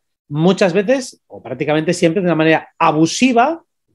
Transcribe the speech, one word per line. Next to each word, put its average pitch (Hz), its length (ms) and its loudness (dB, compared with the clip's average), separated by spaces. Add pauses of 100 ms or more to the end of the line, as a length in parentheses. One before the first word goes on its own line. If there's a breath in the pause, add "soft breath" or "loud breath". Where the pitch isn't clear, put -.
(300)
muchas 175 440 0
veces, 240 540 -4
o 98 140 -20
prácticamente 151 520 -2
siempre, 170 280 0
de 180 60 -2
una 165 80 0
manera 156 340 0 (100)
abusiva, 233 840 2 (320)